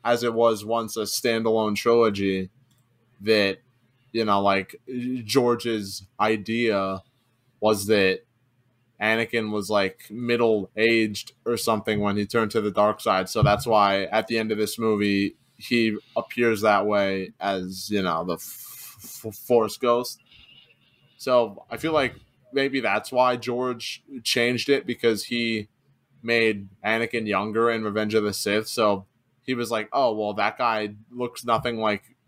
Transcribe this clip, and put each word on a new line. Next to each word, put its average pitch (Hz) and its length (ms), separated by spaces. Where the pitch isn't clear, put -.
as 117 200
it 120 100
was 113 320
once 113 320
a 110 60
standalone 113 720
trilogy, 101 760
that, 101 380
you 113 140
know, 101 160
like, 98 340
George's 113 800
idea 104 800
was 104 260
that 95 340
Anakin 110 500
was, 104 180
like, 101 420
middle-aged 113 1200
or 117 120
something 107 440
when 101 160
he 104 80
turned 110 260
to 113 100
the 104 100
dark 104 300
side. 95 280
So 110 140
that's 104 220
why 101 400
at 110 220
the 117 100
end 110 140
of 107 60
this 104 200
movie, 101 600
he 113 400
appears 113 460
that 104 240
way 98 540
as, 95 500
you 104 120
know, 85 240
the 87 100
f-, - 600
f-, 107 100
Force 110 420
Ghost. 120 440
So 117 520
I 117 80
feel 160 160
like 135 220
maybe 135 300
that's 107 300
why 127 260
George 123 680
changed 120 460
it, 139 160
because 113 400
he 113 440
made 113 480
Anakin 113 420
younger 107 440
in 113 120
Revenge 107 300
of 110 100
the 104 100
Sith. 104 340
So 104 380
he 131 100
was 120 180
like, 107 200
"Oh, 127 240
well, 104 200
that 104 220
guy 107 380
looks 120 340
nothing 117 320
like 107 380